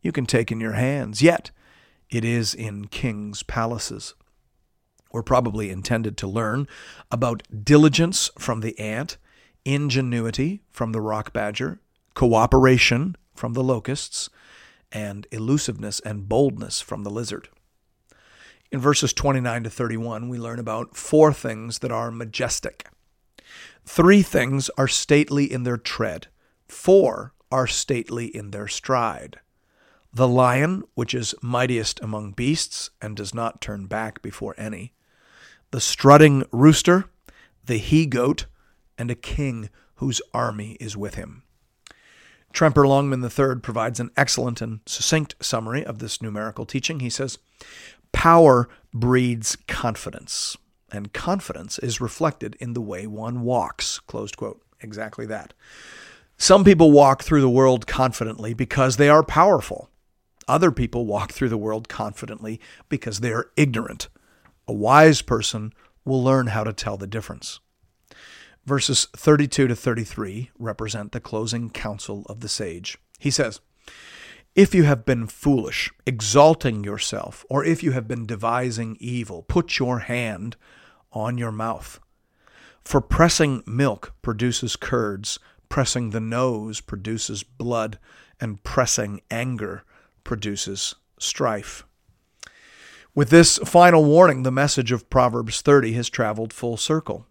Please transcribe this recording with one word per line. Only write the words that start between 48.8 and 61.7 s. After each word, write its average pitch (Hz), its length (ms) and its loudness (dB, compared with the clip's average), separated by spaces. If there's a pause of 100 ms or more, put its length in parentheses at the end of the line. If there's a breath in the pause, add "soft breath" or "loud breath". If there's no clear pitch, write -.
breeds 120 640 0 (100)
confidence, - 920 -8 (360)
and 104 200 -12
confidence - 680 -8
is 117 200 -6
reflected 120 600 -6
in 123 120 -8
the 120 80 -6
way 104 280 -10
one 110 320 -8
walks," 117 580 -4
closed 107 380 -12
quote. - 260 -12 (180)
Exactly 107 460 -12
that. 107 260 -12 (840 loud breath)
Some 196 240 6
people 165 300 10
walk 143 320 8
through 151 160 4
the 135 80 4
world 127 400 4
confidently 113 640 -4
because 131 440 0
they 143 100 6
are 151 160 8
powerful. - 640 2 (560)
Other 160 240 4
people 120 360 -4
walk 101 260 -4
through 131 160 -2
the 113 100 -2
world 110 300 -6